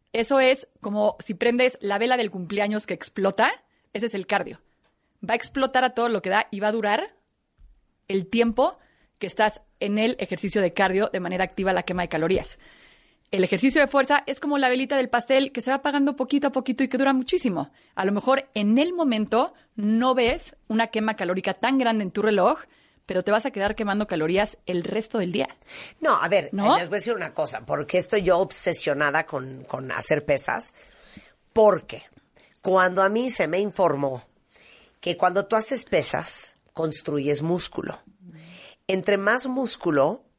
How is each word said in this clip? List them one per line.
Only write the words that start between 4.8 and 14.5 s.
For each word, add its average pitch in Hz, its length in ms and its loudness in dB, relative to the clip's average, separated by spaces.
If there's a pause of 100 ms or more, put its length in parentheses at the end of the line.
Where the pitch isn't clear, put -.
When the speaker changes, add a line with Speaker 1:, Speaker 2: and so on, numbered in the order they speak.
Speaker 1:
Va 202 100 0
a 240 40 2
explotar 262 460 0
a 254 80 2
todo 233 180 0
lo 208 140 -2
que 185 80 -2
da 208 180 2
y 196 120 -8
va 214 80 2
a - 20 2
durar 226 420 -2 (960)
el 190 200 -2
tiempo 233 520 2 (400)
que 202 80 -6
estás 214 340 0 (180)
en 208 200 -2
el 233 200 2
ejercicio 202 420 -2
de 180 120 0
cardio 190 400 2
de 190 60 -4
manera 180 240 -2
activa, 185 300 -2
la 180 100 0
quema 180 200 -4
de 170 60 -6
calorías". 170 480 -2 (720)
El 190 120 0
ejercicio 226 380 2
de 277 60 4
fuerza 277 380 2
es 277 140 -6
como 285 180 -2